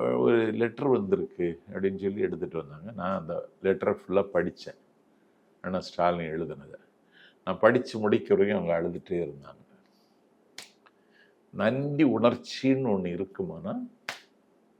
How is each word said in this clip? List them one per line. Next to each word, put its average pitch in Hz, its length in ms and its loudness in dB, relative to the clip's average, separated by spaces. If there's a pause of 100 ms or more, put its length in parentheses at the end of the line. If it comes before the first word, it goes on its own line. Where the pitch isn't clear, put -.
(180)
"ஒரு 117 340 4
லெட்டர் 117 340 -2
வந்திருக்கு" 92 760 0 (100)
அப்படின்னு 95 280 -2
சொல்லி 101 200 -2
எடுத்துட்டு 87 360 -4
வந்தாங்க. 76 400 -12
நான் 92 220 -2
அந்த 82 300 -8 (140)
லெட்டரை 95 340 2
ஃபுல்லா 98 380 0
படிச்சேன், - 420 -2 (840)
அண்ணா 92 200 -4
ஸ்டாலின் 85 600 -2
எழுதுனதை. 71 340 -10 (720)
நான் 90 140 -4
படிச்சு 120 400 4
முடிக்கிற 107 380 4
வரைக்கும் 98 320 2
அவங்க 85 120 2
அழுதுட்டே 87 300 -6
இருந்தாங்க. 71 760 -8 (1600)
நன்றி 139 540 0
உணர்ச்சின்னு 123 840 2
ஒண்ணு 92 380 -2
இருக்குமானா 90 600 -8 (920)